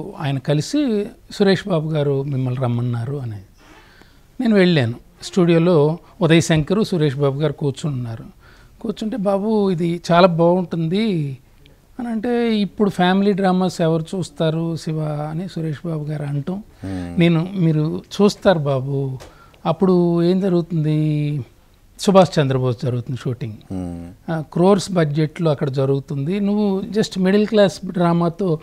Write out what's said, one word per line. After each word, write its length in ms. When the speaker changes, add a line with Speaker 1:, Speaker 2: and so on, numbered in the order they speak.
Speaker 1:
ఆయన 180
కలిసి, 680
"సురేష్ 360
బాబు 220
గారు 340
మిమ్మల్ని 380
రమ్మన్నారు" 540
అని. 240
నేను 140
వెళ్ళాను. 380
స్టూడియోలో 720
ఉదయ్ 200
శంకర్, 440
సురేష్ 300
బాబు 260
గారు 120
కూర్చున్నారు. 720
కూర్చుంటే, 360
"బాబు, 540
ఇది 300
చాలా 160
బాగుంటుంది" 1120
అని 80
అంటే, 520
"ఇప్పుడు 300
ఫ్యామిలీ 440
డ్రామాస్ 480
ఎవరు 240
చూస్తారు 600
శివ?" 280
అని 460
సురేష్ 380
బాబు 160
గారు 200
అంటాం. 320
Speaker 2:
Hmm. 640
Speaker 1:
నేను, 360
"మీరు 480
చూస్తారు 380
బాబు, 580
అప్పుడు 580
ఏం 160
జరుగుతుంది, 1080
సుభాష్ 400
చంద్రబోస్ 440
జరుగుతుంది 400
షూటింగ్, 300
Speaker 2:
Hmm. 800
Speaker 1:
ఆ, 100
క్రోర్స్ 380
బడ్జెట్లో 600
అక్కడ 180
జరుగుతుంది, 680
నువ్వు 420
just 400
మిడిల్ 260
క్లాస్ 380
డ్రామాతో 760